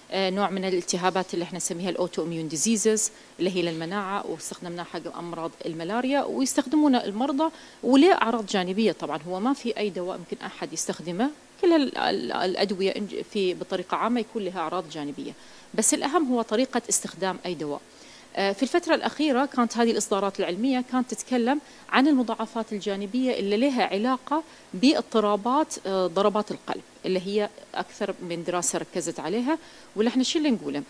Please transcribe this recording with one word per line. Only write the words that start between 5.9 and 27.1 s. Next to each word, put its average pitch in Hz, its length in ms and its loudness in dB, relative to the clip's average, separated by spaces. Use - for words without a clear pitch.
ويستخدمونه 269 760 2
المرضى 269 540 0
وله 277 300 8
أعراض 226 320 2
جانبية. 190 460 2
طبعًا 151 360 -4
هو 185 120 -4
ما 240 140 2
في - 240 -4
أي 208 120 -2
دواء 185 280 -6
ممكن - 280 -10
أحد - 280 -10
يستخدمه، 180 560 -2
كل 349 120 8
ال-، 294 240 4
ال-، - 340 0
الأدوية 190 580 0
إن 202 180 -4
ج-، - 140 -6
في 190 200 0
بطريقة 180 440 -6
عامة 226 220 0
يكون 214 260 -6
لها 190 140 -6
أعراض 165 300 -4
جانبية، 143 420 -8
بس 220 200 2
الأهم 277 400 2
هو 233 80 2
طريقة 240 480 0
استخدام 185 560 -2
أي 180 80 -2
دواء. 147 280 -6
آه، 196 160 2
في 196 120 -4
الفترة 330 320 2
الأخيرة 262 500 2
كانت 240 320 0
هذه 233 140 4
الإصدارات 202 480 0
العلمية 220 520 0
كانت 247 220 -2
تتكلم 254 480 0
عن 254 180 6
المضاعفات 226 640 0
الجانبية 208 680 -2
اللي 202 180 2
لها 247 260 2
علاقة 254 600 0
باضطرابات، 220 1040 2
آه، 185 220 2
ضربات 202 440 2
القلب - 300 -8
اللي 185 140 0